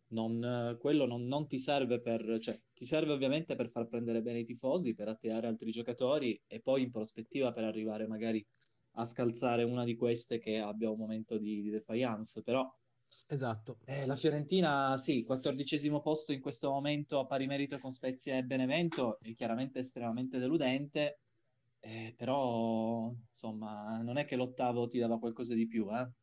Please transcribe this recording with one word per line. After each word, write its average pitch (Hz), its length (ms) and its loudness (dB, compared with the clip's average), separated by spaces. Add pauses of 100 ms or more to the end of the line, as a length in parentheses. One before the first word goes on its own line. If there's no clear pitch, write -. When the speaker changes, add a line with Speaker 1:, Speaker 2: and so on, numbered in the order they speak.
Speaker 1:
non, 113 360 0
eh, 120 360 0
quello 143 260 4
non, 120 200 -2
non 143 220 0
ti 135 120 -2
serve 131 420 2
per, 113 380 0
cioè, - 200 -6 (140)
ti - 120 -10
serve 156 280 2
ovviamente 139 420 0
per 120 140 -2
far 117 180 -4
prendere 117 340 0
bene 117 180 -2
i 117 60 -2
tifosi, 131 500 0
per 104 120 -6
attirare 113 400 -2
altri 113 240 -2
giocatori 120 760 0
e 113 140 -12
poi 131 220 4
in 120 80 -2
prospettiva 117 640 -2
per 117 120 -2
arrivare 110 420 -2
magari 110 380 0 (520)
a 117 80 0
scalzare 120 580 2
una 123 200 2
di 120 120 0
queste 120 440 2
che 110 200 0
abbia 107 300 -2
un 110 80 -2
momento 110 400 -4
di, 104 240 -2
di 104 80 -4
defiance, 110 720 -2
però 127 240 2 (600)
Speaker 2:
Esatto. 123 600 -4
Speaker 1:
eh, 139 180 -4
la 131 100 0
Fiorentina, 147 840 2
sì, 131 260 2
quattordicesimo 143 800 0
posto 214 320 0
in 135 80 -4
questo 117 300 -2
momento 147 480 0
a 131 80 2
pari 135 180 0
merito 139 340 -2
con 131 120 -8
Spezia 131 460 -4
e 131 60 2
Benevento 131 800 2
è 113 120 -12
chiaramente 123 460 -2
estremamente 127 600 -2
deludente, 143 800 2 (600)
eh, 113 380 -10
però, 117 920 2 (180)
insomma, 107 720 -6
non 120 160 -2
è 147 80 0
che 135 100 -4
l'ottavo 123 520 2
ti 123 120 -2
dava 113 200 2
qualcosa 117 340 -4
di 113 140 4
più, 113 280 0
eh. 123 140 -2 (140)